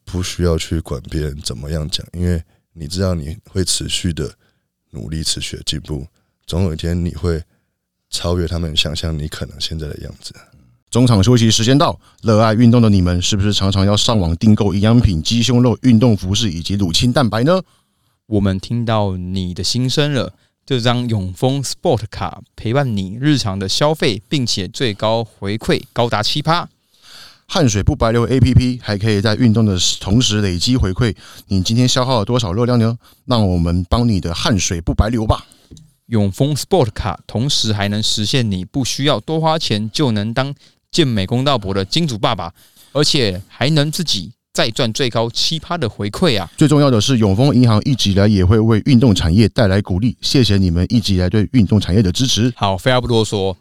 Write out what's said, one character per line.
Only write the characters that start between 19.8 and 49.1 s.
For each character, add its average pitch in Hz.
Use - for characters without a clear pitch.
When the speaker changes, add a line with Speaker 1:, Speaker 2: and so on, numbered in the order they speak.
Speaker 3:
声 147
了， 117
这 127
张 123
永 98
丰 131
Sport -
卡 -
陪 110
伴 127
你 95
日 143
常 98
的 95
消 151
费， 123
并 143
且 98
最 123
高 113
回 101
馈 135
高 120
达 107
七 151
趴。 160
Speaker 2:
汗 156
水 101
不 147
白 117
流 117
A 127
P 123
P 123
还 104
可 107
以 101
在 110
运 117
动 113
的 101
同 101
时 107
累 92
积 113
回 98
馈， 107
你 95
今 107
天 127
消 127
耗 127
了 101
多 120
少 101
热 117
量 120
呢？ 117
让 113
我 90
们 87
帮 120
你 98
的 82
汗 113
水 85
不 143
白 107
流 117
吧。 127
Speaker 3:
永 104
丰 143
Sport 139
卡 -
同 117
时 110
还 101
能 104
实 107
现 117
你 90
不 135
需 135
要 139
多 160
花 160
钱 107
就 139
能 110
当 135
健 156
美 104
公 120
道 143
伯 95
的 95
金 165
主 117
爸 120
爸， 87
而 147
且 107
还 127
能 151
自 170
己 104
再 147
赚 113
最 127
高 117
七 -
趴 175
的 139
回 104
馈 123
啊。 87
Speaker 2:
最 151
重 147
要 143
的 117
是， 117
永 101
丰 127
银 123
行 104
一 131
直 101
以 -
来 101
也 101
会 107
为 110
运 131
动 120